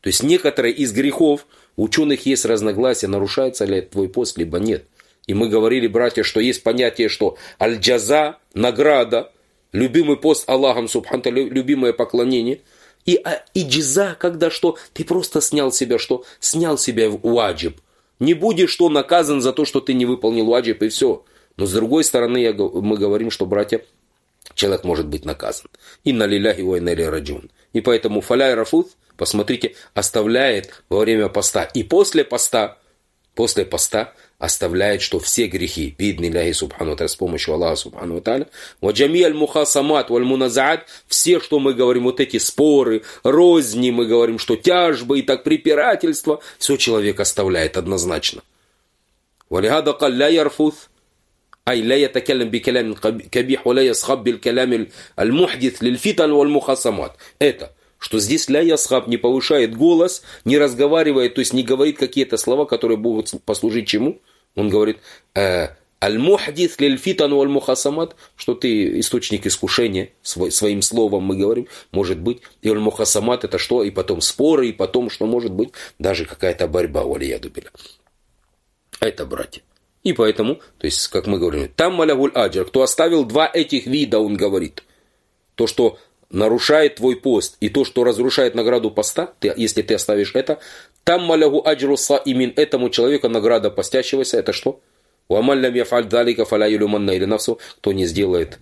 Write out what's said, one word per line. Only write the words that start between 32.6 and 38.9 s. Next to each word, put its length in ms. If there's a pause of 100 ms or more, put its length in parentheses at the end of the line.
после 300
поста 480 (260)
оставляет, 600
что 180
все 280
грехи, 500
бииднилляхи 560
субхану 380
ва 60
тааля, 120
с 80
помощью 380
Аллаха 220
субхану 380
ва 60
тааля, 280 (320)
ва 100